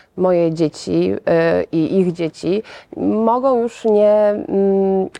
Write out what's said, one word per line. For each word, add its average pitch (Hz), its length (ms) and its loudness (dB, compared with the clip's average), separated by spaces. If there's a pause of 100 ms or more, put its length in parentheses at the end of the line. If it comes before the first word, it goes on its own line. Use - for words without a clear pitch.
(160)
moje 175 380 2
dzieci, 170 580 -2 (140)
e, 165 360 2
i 165 380 -2
ich 180 120 0
dzieci 170 500 -4 (340)
mogą 226 680 0
już - 220 -8
nie, 208 300 4 (340)
mm, 196 600 2 (120)